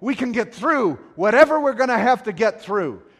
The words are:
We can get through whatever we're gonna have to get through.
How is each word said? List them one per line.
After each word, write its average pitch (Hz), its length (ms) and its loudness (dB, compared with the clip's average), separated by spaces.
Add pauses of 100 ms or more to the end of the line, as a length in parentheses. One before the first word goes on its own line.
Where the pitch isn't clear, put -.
We 247 140 -2
can 247 180 -6
get 226 220 -4
through 240 400 0 (200)
whatever 262 440 4
we're 285 140 0
gonna 247 260 0
have 247 260 0
to 214 80 -8
get 214 300 -2
through. 170 400 -4 (160)